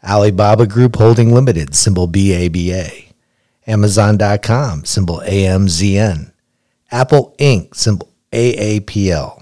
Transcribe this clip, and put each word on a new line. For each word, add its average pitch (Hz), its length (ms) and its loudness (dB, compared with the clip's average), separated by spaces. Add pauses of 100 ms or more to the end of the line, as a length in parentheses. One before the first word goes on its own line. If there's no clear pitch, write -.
Alibaba 104 640 2
Group 117 300 2
Holding 113 360 4
Limited, 117 440 0
symbol 90 320 0
B 98 240 2
A 90 160 -2
B 87 240 -2
A. - 360 -10 (600)
Amazon 104 480 2
dot 101 260 0
com, 110 420 -4
symbol 87 400 -4
A 95 220 0
M 95 220 0
Z 95 280 -2
N. 98 360 -2 (580)
Apple 131 480 0
Inc, 127 380 0
symbol - 360 -4 (200)
A 117 220 0
A 107 260 -4
P 98 320 -4
L. 73 300 -8